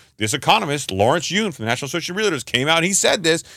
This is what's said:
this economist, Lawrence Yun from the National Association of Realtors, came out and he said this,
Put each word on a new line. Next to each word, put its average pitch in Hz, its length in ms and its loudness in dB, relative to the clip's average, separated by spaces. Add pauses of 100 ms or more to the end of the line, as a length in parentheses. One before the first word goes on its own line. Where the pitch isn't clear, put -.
(160)
this 107 180 -2
economist, 147 560 0
Lawrence 110 400 2
Yun 202 220 -2
from 113 140 -10
the - 20 0
National 131 180 -2
Association 175 320 -6
of 220 40 -2
Realtors, 165 220 0
came 127 220 0
out 165 120 4
and 165 80 2
he 196 80 0
said - 280 2
this, 160 220 2 (120)